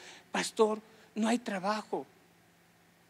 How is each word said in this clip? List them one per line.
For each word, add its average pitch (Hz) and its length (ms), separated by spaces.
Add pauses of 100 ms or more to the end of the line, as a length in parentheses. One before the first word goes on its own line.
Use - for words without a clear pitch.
(300)
"Pastor, 214 500 (340)
no 220 140
hay 233 100
trabajo. 202 680 (1040)